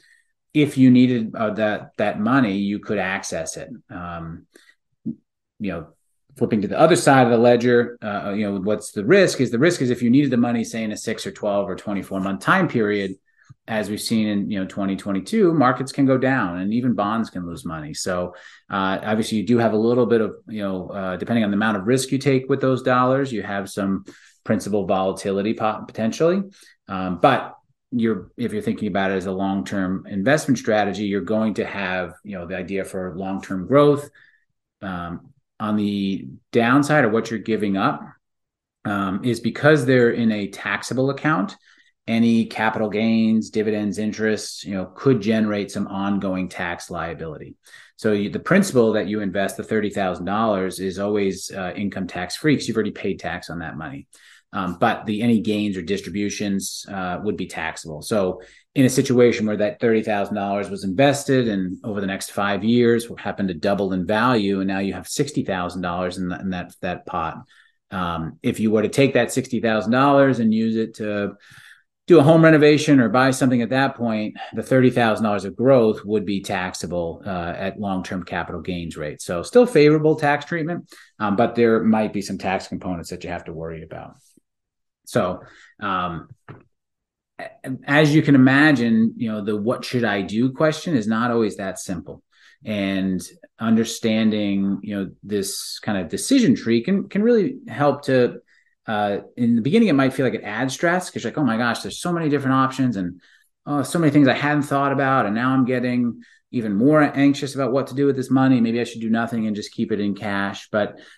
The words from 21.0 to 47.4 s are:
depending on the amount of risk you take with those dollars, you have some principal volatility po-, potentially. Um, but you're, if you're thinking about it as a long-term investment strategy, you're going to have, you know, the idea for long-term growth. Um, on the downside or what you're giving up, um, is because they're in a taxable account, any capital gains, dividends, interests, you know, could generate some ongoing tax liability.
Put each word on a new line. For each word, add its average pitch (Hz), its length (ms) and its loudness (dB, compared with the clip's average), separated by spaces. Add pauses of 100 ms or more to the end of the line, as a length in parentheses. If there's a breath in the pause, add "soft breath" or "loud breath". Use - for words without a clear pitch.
depending 117 260 0
on 101 80 0
the 101 40 0
amount 107 220 0
of 92 80 -6
risk 131 260 0
you 139 60 0
take 135 320 0
with 135 120 0
those 131 200 0
dollars, 127 500 2
you 101 120 -6
have 98 260 -6
some 95 340 -4 (400 loud breath)
principal 98 440 -2
volatility 98 640 -2
po-, 107 320 -4
potentially. 160 560 0 (460 loud breath)
Um, 92 340 -4
but 127 320 2 (380)
you're, 113 460 0
if 107 160 -4
you're 104 100 -4
thinking 110 240 -2
about 98 240 0
it 95 60 0
as 90 100 -4
a 98 40 -4
long-term 95 800 -2
investment 123 480 0
strategy, 107 480 0
you're 98 160 -2
going 107 340 -2
to 107 100 -4
have, 92 480 -6 (100)
you 101 160 -12
know, 85 80 -12
the 90 100 -8
idea 95 260 -6
for 92 320 -8
long-term 95 520 -6
growth. 143 420 4 (720 soft breath)
Um, 87 480 -10 (300)
on 107 180 -2
the 101 500 -2 (240)
downside 139 540 4
or 107 40 2
what 110 200 0
you're 110 100 -6
giving 101 380 -2
up, 131 240 -2 (840)
um, 98 400 -4
is 120 160 -2
because 143 460 2
they're 123 240 6
in 113 200 0
a 104 200 -2
taxable 120 600 -4
account, 165 460 -2 (500 soft breath)
any 113 420 2
capital 110 420 -2
gains, 110 600 2
dividends, 107 480 -2
interests, 107 680 -4
you 92 80 -8
know, 92 140 -6
could 123 340 2
generate 104 500 0
some 101 160 -6
ongoing 98 640 -4
tax 87 400 -8
liability. 80 640 -10 (400 loud breath)